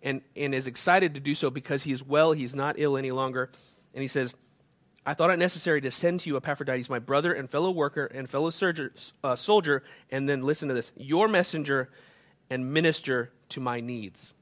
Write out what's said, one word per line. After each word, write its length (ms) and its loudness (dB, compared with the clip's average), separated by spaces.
and, 180 -4
and 180 -4
is 140 -2
excited 480 4
to 60 -10
do 120 -2
so 160 0
because 340 -4
he 100 -2
is 100 -6
well, 300 4
he's 200 -4
not 240 -2
ill 200 2
any 140 -4
longer. 380 -2
And 80 -8
he 80 -4
says, 260 -2
"I 80 -2
thought 160 4
it 100 4
necessary 420 2
to 80 -4
send 300 0
to 100 -8
you 60 0
Epaphroditus, 540 -4
my 100 -2
brother 340 2
and 160 -6
fellow 220 0
worker 340 0
and 240 -10
fellow 200 0
soldier, 440 -2
uh, 140 0
soldier," 460 4
and 160 -2
then 160 0
listen 240 0
to 60 -2
this, 240 -4
"your 320 2
messenger 600 0
and 240 -4
minister 580 0
to 120 -10
my 180 -2
needs." 640 -10